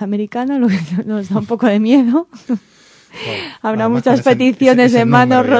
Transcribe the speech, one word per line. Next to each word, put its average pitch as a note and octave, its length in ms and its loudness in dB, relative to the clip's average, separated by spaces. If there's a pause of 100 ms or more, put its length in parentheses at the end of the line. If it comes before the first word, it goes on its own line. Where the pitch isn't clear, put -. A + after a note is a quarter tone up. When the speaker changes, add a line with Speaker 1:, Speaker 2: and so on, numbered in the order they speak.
Speaker 1:
americana, G#3+ 580 -4
lo A#3+ 80 2
que F#3+ 100 0
<laughs> F3 300 -6
nos G#3 220 -6
da G3+ 100 -2
un G#3 80 -8
poco A#3 180 -4
de G#3 140 2
miedo. B3+ 480 2 (880)
Speaker 2:
Wow. - 180 -10 (280)
Speaker 1:
Habrá A3 240 -4
Speaker 2:
Además, A3+ 60 0
Speaker 1:
muchas A#3+ 300 0
Speaker 2:
con C4 120 2
ese, A#3 40 0
Speaker 1:
peticiones B3+ 500 2
Speaker 2:
ese, A#3+ 100 2
ese - 20 -
Speaker 1:
de A#3 60 2
mano, B3 320 4
Speaker 2:
número, B3+ 220 2